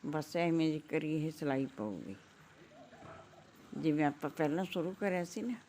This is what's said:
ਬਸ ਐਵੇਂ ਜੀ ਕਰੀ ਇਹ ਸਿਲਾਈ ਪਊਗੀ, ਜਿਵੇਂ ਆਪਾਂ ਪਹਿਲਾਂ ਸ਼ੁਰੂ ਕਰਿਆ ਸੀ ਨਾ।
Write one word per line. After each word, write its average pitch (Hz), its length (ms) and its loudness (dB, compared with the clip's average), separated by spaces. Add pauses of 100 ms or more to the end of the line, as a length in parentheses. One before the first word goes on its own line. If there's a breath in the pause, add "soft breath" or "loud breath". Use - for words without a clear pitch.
ਬਸ 151 320 -2
ਐਵੇਂ 165 340 4
ਜੀ 156 80 -2
ਕਰੀ 156 460 0
ਇਹ 160 60 -2
ਸਿਲਾਈ 139 340 0
ਪਊਗੀ, 98 500 -6 (1600)
ਜਿਵੇਂ 151 280 4
ਆਪਾਂ 143 240 0
ਪਹਿਲਾਂ 160 360 2
ਸ਼ੁਰੂ 180 340 -2
ਕਰਿਆ 180 240 2
ਸੀ 175 180 -6
ਨਾ। 240 120 -2 (160)